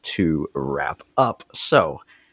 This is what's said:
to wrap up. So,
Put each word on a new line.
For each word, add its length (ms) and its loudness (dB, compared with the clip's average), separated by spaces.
to 500 0
wrap 480 -4
up. 260 0
So, 460 2